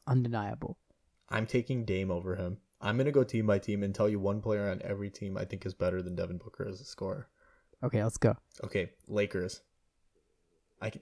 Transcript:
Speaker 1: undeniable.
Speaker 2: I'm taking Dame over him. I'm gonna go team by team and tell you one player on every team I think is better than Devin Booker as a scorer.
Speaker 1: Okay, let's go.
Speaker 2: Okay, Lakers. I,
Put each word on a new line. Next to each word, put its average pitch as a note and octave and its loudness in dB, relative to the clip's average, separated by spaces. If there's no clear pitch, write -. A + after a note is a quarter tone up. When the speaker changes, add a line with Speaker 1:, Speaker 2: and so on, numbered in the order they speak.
Speaker 1:
undeniable. A#2 0
Speaker 2:
I'm A2+ 0
taking B2 0
Dame F#2+ 0
over F2+ -2
him. F#2 -4
I'm G#2+ 0
gonna C3+ 2
go C3+ 8
team A2 2
by G2+ 6
team G2+ 0
and G2 0
tell G#2+ 4
you G#2 2
one G2+ 2
player G#2 0
on F#2+ -4
every G2+ -4
team F#2+ -6
I F#2+ -2
think F#2 -8
is F#2 -4
better F2+ 0
than F2+ -6
Devin F2 -2
Booker - -10
as G2 -10
a - -18
scorer. - -8
Speaker 1:
Okay, A#2 2
let's A2+ 0
go. A#2 6
Speaker 2:
Okay, F2+ -2
Lakers. G2+ -2
I, A2 -4